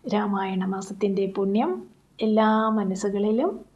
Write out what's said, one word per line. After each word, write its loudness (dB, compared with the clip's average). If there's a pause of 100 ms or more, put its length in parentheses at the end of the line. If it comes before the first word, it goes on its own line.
രാമായണ -2
മാസത്തിൻ്റെ -2 (100)
പുണ്യം 0 (480)
എല്ലാ 4 (200)
മനസ്സുകളിലും 0 (240)